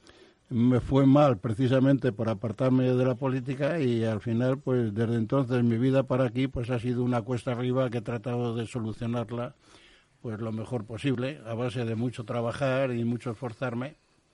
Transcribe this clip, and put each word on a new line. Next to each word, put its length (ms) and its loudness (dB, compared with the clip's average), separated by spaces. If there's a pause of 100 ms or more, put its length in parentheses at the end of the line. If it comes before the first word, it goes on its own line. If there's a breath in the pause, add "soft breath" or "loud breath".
(500 loud breath)
me 300 4
fue 260 4
mal 320 8
precisamente 760 2
por 160 -4
apartarme 540 0 (100)
de 140 2
la 80 2
política 680 -2
y 240 2
al 160 0
final, 380 0
pues 360 0
desde 200 0
entonces 500 2
mi 140 4
vida 240 4
para 240 0
aquí, 200 -2
pues 220 -6
ha 100 -2
sido 240 -2
una 200 2
cuesta 300 -4
arriba 360 0
que 100 -4
he 40 -4
tratado 520 -4
de 120 -2
solucionarla, 880 -6 (680 soft breath)
pues 200 -8
lo 120 -4
mejor 320 -6
posible, 640 -4
a 80 -6
base 320 -4
de 80 -2
mucho 300 -4
trabajar 680 -2
y 100 -2
mucho 280 -2
esforzarme. 680 -8 (360)